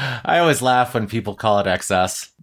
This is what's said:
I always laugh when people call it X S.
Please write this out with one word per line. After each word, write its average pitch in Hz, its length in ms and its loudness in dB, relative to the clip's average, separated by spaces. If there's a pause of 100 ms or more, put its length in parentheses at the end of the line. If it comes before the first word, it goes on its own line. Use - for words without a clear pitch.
(240)
I 165 140 2
always 160 240 2
laugh 127 320 2
when 110 140 -2
people 104 260 -6
call 104 240 2
it 98 80 0
X 92 240 -2
S. - 400 0 (120)